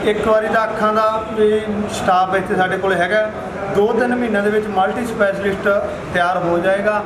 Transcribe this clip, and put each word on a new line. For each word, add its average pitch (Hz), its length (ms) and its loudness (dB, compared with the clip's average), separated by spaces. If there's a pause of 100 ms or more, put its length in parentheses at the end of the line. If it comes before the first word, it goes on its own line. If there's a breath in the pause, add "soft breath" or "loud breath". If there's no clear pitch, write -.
ਇੱਕ 214 240 0
ਵਾਰੀ 214 200 2
ਤਾਂ 226 160 2
ਅੱਖਾਂ 214 280 0
ਦਾ 220 400 0
ਵੀ 214 280 2 (320)
ਸਟਾਫ 185 420 2
ਇੱਥੇ 190 200 -2
ਸਾਡੇ 185 220 0
ਕੋਲ 190 160 0
ਹੈਗਾ, 208 380 0 (460)
ਦੋ 214 160 4
ਤਿੰਨ 247 240 0
ਮਹੀਨਿਆਂ 214 260 0
ਦੇ 208 80 0
ਵਿੱਚ 214 160 0
ਮਲਟੀ 202 400 0
ਸਪੈਸ਼ਲਿਸਟ 202 840 0 (260)
ਤਿਆਰ 180 240 2
ਹੋ 170 200 0
ਜਾਏਗਾ। 202 480 0